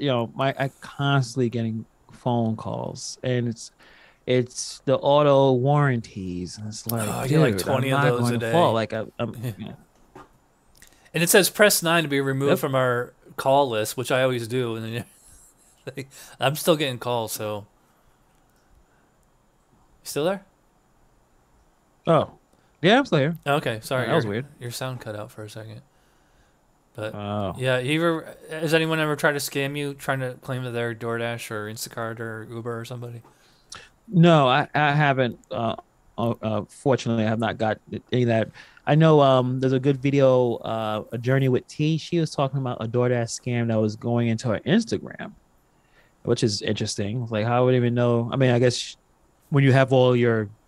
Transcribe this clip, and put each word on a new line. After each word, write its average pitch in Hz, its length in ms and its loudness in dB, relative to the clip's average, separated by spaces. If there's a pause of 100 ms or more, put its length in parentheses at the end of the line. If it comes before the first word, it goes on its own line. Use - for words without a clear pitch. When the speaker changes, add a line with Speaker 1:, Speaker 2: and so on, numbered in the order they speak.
Speaker 1:
you 143 80 -2
know, 120 260 0
my, 135 240 -2
I 135 120 -2 (100)
constantly 135 680 0
getting 113 380 -4 (260)
phone 117 440 -2
calls, - 640 -10
and 123 260 -2
it's, - 220 -10 (560)
it's - 580 -2
the 131 140 2
auto 139 540 4
warranties, 120 1040 -2
and 107 80 -12
it's 107 220 -12
like, 110 200 -2
Speaker 2:
Oh, 104 40 -4
I 120 160 -6
get, 151 100 4
like, 135 140 6
Speaker 1:
"Dude, 95 80 -2
Speaker 2:
twenty 135 340 0
Speaker 1:
I'm 139 60 2
Speaker 2:
of - 40 2
Speaker 1:
not 123 140 2
Speaker 2:
those - 20 0 (100)
a - 20 0
Speaker 1:
gonna 120 60 -2
Speaker 2:
day. 113 140 -4
Speaker 1:
fall." 151 220 4
Like, 110 180 -2
I, 110 120 -4 (140)
I'm, 117 200 -4
Speaker 2:
<laughs> 110 40 -12
Yeah. 123 140 -6
Speaker 1:
you 107 120 -12
know. - 80 -16 (1400)
Speaker 2:
And 160 80 0
it 170 80 2
says, 190 180 6
"Press 208 360 4
nine 165 180 2
to 151 60 -2
be 139 120 0
removed 135 300 0
Speaker 1:
Yep. 185 80 4
Speaker 2:
from 139 160 -2
our 123 400 0 (220)
call 135 340 4
list," 110 260 -2
which 123 140 -4
I 131 140 2
always 123 240 0
do, 120 260 -2
and 113 100 -8 (1000)
then - 180 -12 (160)
<laughs> - 200 -16
I'm 139 160 0
still 165 200 2
getting 135 220 -4
calls. 117 340 -4
So, 107 360 -8 (2250)
you - 60 -18
still 143 160 -4
there? 190 200 -4 (1600)
Speaker 1:
Oh, 156 320 2 (440)
yeah, 202 160 6
I'm 285 80 0
still 165 120 0
here. 156 280 0
Speaker 2:
Okay, 143 360 -2
sorry, 127 240 -2
Speaker 1:
That 127 80 0
was 151 100 2
Speaker 2:
your, 104 80 -4
Speaker 1:
weird. 127 140 -4 (120)
Speaker 2:
your 120 120 -12
sound 127 300 -10
cut 107 160 -12
out 107 140 -12
for 107 140 -16
a 107 60 -16
second. 110 320 -16 (1120)
But 107 200 -8
Speaker 1:
Oh. 104 420 -4
Speaker 2:
yeah, 131 220 0
you 147 220 -2
ever, 165 340 -2 (160)
has 160 240 -2
anyone 160 240 2
ever 151 180 0
tried 147 160 2
to 143 60 -2
scam 139 380 -4
you, 143 180 -6
trying 135 260 -4
to 127 200 -6
claim 127 240 -6
that 123 80 -6
they're 117 220 -4
DoorDash 117 560 -6
or 107 200 -8
Instacart 113 500 -10
or 113 300 -10
Uber 117 300 -8
or 117 40 -10
somebody? 120 380 -14 (840)
Speaker 1:
No, 165 400 6
I, 139 260 2
I 147 180 2
haven't. 135 460 2 (120)
Uh, 113 260 -4 (420)
uh, 117 240 0
uh, 107 260 -2
fortunately, 117 560 0
I 107 40 0
have 110 100 -2
not 113 200 -2
got 110 200 -2 (340)
any 127 100 2
of 117 60 2
that. 113 220 0 (360)
I 139 100 2
know, 156 240 8
um, 131 400 4
there's 131 120 2
a 135 80 2
good 131 220 0
video, 131 540 4
uh, 107 560 -4
A 117 60 -6
Journey 131 300 0
with 123 200 0
T. 156 280 -2
She 170 220 -4
was 160 140 -2
talking 139 260 -2
about 127 220 -6
a 117 80 -6
DoorDash 123 520 0
scam 120 280 -2
that 110 120 0
was 107 140 0
going 117 340 -2
into 113 200 -2
her 101 180 0
Instagram, - 680 -4 (880)
which - 180 -2
is 104 180 0
interesting. 110 680 -4
Like, 110 200 -2
how 120 200 2
would 127 100 4
even 120 180 2
know? 120 380 2
I - 40 -2
mean, 131 140 4
I 120 80 4
guess 123 180 4
sh-, - 200 -10 (540)
when 139 120 4
you 135 100 6
have 135 200 4
all 127 240 6
your 113 340 2 (180)